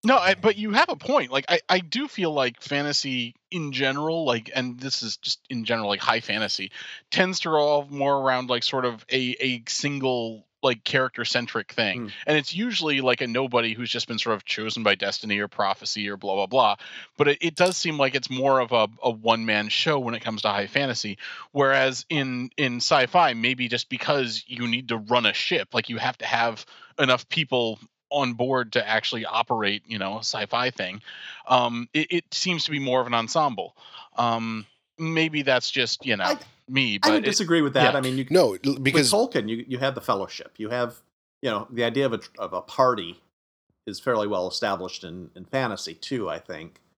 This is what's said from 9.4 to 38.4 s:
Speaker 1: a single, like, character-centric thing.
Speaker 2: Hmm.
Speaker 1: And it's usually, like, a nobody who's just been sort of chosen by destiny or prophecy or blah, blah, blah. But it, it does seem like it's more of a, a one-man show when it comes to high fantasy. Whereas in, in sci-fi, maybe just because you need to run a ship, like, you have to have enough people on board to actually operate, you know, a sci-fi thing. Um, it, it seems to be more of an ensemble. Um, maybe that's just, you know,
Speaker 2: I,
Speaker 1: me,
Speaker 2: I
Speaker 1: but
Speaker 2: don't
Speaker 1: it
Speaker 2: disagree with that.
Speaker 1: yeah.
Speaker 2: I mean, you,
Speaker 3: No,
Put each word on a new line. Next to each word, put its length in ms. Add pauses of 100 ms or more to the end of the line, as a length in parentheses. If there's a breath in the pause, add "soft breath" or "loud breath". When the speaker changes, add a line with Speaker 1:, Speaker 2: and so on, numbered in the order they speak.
Speaker 1:
a 260
single, 800 (160)
like, 220
character-centric 880
thing. 300
Speaker 2:
Hmm. 60 (180 loud breath)
Speaker 1:
And 100
it's 180
usually, 460
like, 220
a 40
nobody 460
who's 180
just 180
been 100
sort 180
of 80
chosen 380
by 120
destiny 440
or 100
prophecy 600
or 80
blah, 160
blah, 120
blah. 300 (400 loud breath)
But 120
it, 120
it 160
does 200
seem 200
like 180
it's 160
more 300
of 120
a, 160 (140)
a 80
one-man 600
show 280
when 160
it 60
comes 220
to 60
high 180
fantasy. 500 (360 loud breath)
Whereas 580
in, 480
in 180
sci-fi, 580
maybe 340
just 200
because 580
you 220
need 200
to 100
run 260
a 80
ship, 400
like, 160
you 80
have 220
to 80
have 400 (320 soft breath)
enough 320
people 480 (320)
on 240
board 400
to 140
actually 360
operate, 640
you 100
know, 180
a 40
sci-fi 500
thing. 300 (480 loud breath)
Um, 440
it, 180
it 220
seems 340
to 40
be 80
more 220
of 80
an 60
ensemble. 600 (420 loud breath)
Um, 500 (320)
maybe 440
that's 260
just, 380
you 100
know, 60
Speaker 2:
I, 140 (320)
Speaker 1:
me, 280
Speaker 2:
I 60
Speaker 1:
but 60
Speaker 2:
don't 80
Speaker 1:
it 80
Speaker 2:
disagree 360
with 140
that. 200
Speaker 1:
yeah. 40
Speaker 2:
I 20
mean, 180
you, 120
Speaker 3:
No, 220